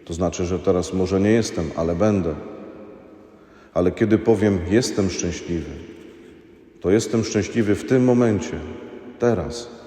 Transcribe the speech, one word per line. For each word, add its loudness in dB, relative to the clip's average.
To -8
znaczy, -2
że -2
teraz 0
może 0
nie 4
jestem, 0
ale 0
będę. 2
Ale 2
kiedy 2
powiem: 4
"Jestem 2
szczęśliwy", -4
to 0
jestem 2
szczęśliwy 0
w -4
tym 4
momencie, 2
teraz. -2